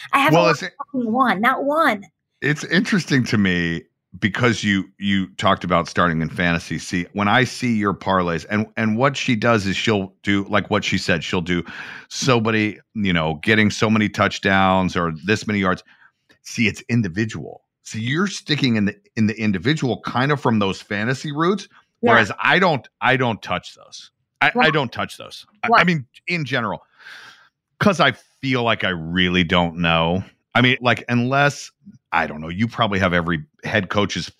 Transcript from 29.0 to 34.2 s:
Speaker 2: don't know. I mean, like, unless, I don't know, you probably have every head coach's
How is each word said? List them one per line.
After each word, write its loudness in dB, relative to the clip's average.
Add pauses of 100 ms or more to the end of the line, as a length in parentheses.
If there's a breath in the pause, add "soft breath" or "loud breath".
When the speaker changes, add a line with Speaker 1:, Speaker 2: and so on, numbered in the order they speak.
Speaker 2:
don't 2
know. 2 (300)
I 4
mean, 4
like, 0
unless, 0 (420)
I 0
don't -12
know, -10
you -2
probably -2
have 2
every 0 (200)
head -2
coach's -2